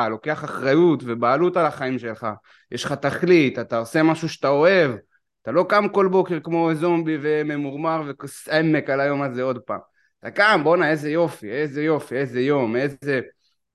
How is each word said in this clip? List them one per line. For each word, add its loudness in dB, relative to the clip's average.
לוקח -6
אחריות 2
ובעלות 0
על 2
החיים -4
שלך, -10
יש -8
לך -6
תכלית, 2
אתה -4
עושה 0
משהו 2
שאתה -4
אוהב, 4
אתה -10
לא 2
קם 4
כל 2
בוקר 0
כמו 0
זומבי 0
וממורמר -2
וכוס -14
עמק 2
על 0
היום 0
הזה -4
עוד -2
פעם. -8
אתה -12
קם, 4
"בואנה, 4
איזה -2
יופי, -2
איזה -4
יופי, -2
איזה -2
יום, 0
איזה", -2